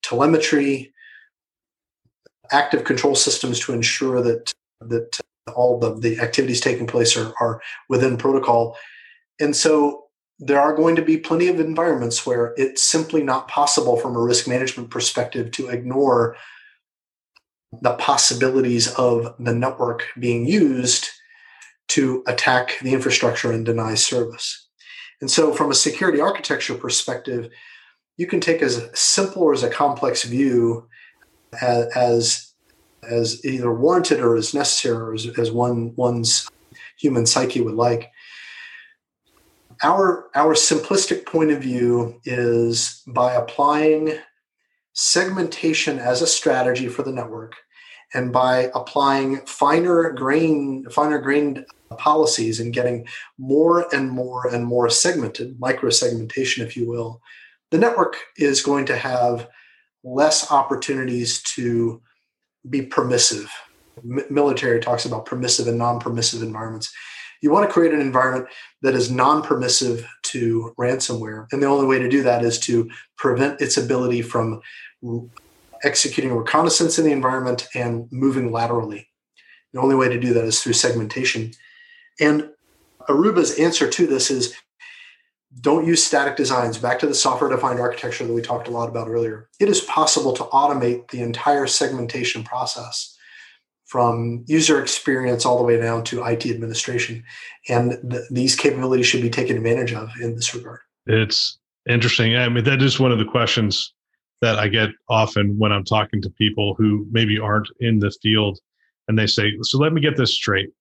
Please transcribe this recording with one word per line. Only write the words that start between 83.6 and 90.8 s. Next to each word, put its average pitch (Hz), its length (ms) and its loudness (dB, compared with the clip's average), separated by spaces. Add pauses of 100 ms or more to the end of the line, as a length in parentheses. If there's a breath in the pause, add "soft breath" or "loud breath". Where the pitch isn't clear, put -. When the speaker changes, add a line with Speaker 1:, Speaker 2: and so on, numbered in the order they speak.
Speaker 1:
to 175 200 2
this 135 240 0
is 123 240 -4 (1080 loud breath)
don't 156 240 2
use 165 180 4
static 143 320 0
designs. 123 440 0
Back 123 200 0
to 160 80 0
the 139 60 0
software-defined 127 680 0
architecture 120 460 -4
that 117 80 -4
we 117 80 -2
talked 120 260 -6
a 120 40 -8
lot 117 180 -4
about 117 180 -6
earlier. 113 400 -4 (120)
It 202 100 4
is 196 120 2
possible 156 520 2
to - 120 -4
automate 135 640 0